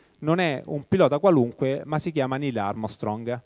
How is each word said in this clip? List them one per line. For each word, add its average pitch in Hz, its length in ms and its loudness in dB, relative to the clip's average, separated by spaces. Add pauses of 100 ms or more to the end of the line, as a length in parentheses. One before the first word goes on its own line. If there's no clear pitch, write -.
(200)
non 160 180 2
è 160 280 0
un 147 220 -8
pilota 151 300 4
qualunque, 139 680 2
ma 151 120 -4
si 160 140 -6
chiama 135 260 -2
Neil 135 220 -2
Armstrong. 110 880 -6